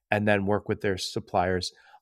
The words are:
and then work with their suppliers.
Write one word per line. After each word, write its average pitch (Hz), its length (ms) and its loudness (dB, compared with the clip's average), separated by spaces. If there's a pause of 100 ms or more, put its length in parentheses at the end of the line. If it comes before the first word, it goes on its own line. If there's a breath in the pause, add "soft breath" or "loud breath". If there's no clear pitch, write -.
(100)
and 104 180 2
then 101 180 4
work 101 220 0
with 104 120 -4
their 95 180 -2
suppliers. 92 720 -2 (300 soft breath)